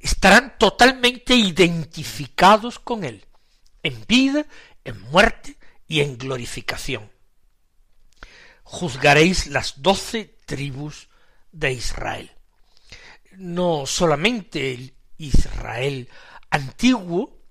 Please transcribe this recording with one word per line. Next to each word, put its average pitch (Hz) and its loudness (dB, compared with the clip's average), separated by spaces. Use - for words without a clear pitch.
Estarán 226 4
totalmente 247 2
identificados 180 2
con 220 -8
él, 113 -12
en 117 -6
vida, 269 2
en 107 -12
muerte 185 0
y 156 -2
en 139 -4
glorificación. 120 -10
Juzgaréis 147 2
las 135 -6
doce 196 -2
tribus 143 -10
de 147 -4
Israel. - -8
No 175 -2
solamente 160 -2
el 131 -18
Israel 127 0
antiguo 180 -2